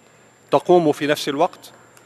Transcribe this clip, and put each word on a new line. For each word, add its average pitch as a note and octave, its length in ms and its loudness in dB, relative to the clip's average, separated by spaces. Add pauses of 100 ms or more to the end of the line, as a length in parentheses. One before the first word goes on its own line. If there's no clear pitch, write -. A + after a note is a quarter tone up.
(500)
تقوم D#3+ 420 2
في D3 140 -6
نفس D3 220 -4
الوقت D3+ 440 -6 (340)